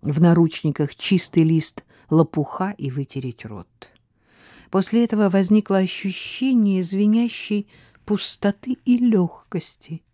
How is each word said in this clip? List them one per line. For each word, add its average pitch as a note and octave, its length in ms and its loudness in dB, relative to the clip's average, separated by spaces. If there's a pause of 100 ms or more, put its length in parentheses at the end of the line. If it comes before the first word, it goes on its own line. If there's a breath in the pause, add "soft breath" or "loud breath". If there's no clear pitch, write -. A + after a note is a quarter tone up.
в D3 180 0
наручниках E3 720 2
чистый - 480 0
лист D#3+ 420 0 (280 soft breath)
лопуха D#3+ 640 0
и C#3 140 -8
вытереть C3 520 -8
рот. - 460 -18 (800 soft breath)
После G#3 340 0
этого G#3+ 260 2
возникло G3 480 2
ощущение G3 1040 0
звенящей G#3 840 0 (380 soft breath)
пустоты - 800 -4
и B3 140 2
лёгкости. F3+ 1040 -2 (100)